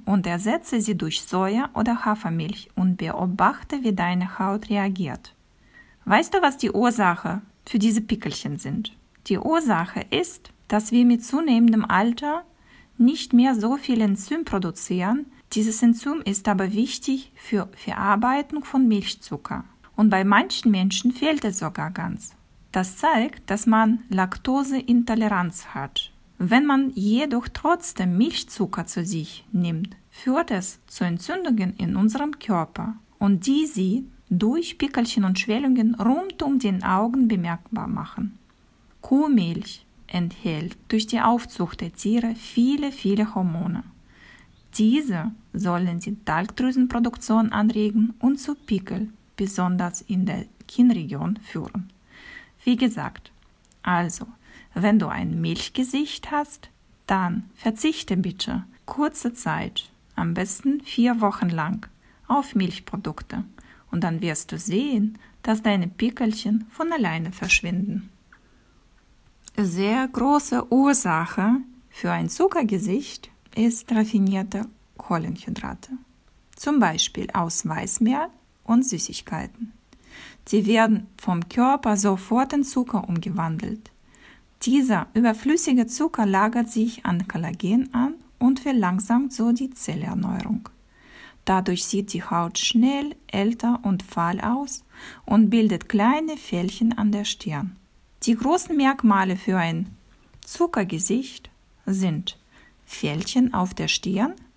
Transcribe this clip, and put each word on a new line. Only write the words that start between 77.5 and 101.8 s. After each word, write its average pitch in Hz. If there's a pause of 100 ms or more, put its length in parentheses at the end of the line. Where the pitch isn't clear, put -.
Weißmehl 220 (380)
und 233
Süßigkeiten. - (720)
Sie 208
werden 220
vom 170
Körper 254
sofort 202
in 285
Zucker 247
umgewandelt. 170 (720)
Dieser 247
überflüssige 240
Zucker 294
lagert 220
sich 226
an 175
Kollagen 180
an 262 (240)
und 262
verlangsamt 240
so 233
die 262
Zellerneuerung. 185 (800)
Dadurch 190
sieht 202
die 170
Haut 170
schnell 277 (120)
älter 233
und 190
fahl 170
aus 269 (420)
und 208
bildet 208
kleine 294
Fältchen 220
an 208
der 208
Stirn. 170 (480)
Die 240
großen 320
Merkmale 220
für 185
ein 165 (560)
Zuckergesicht 233 (340)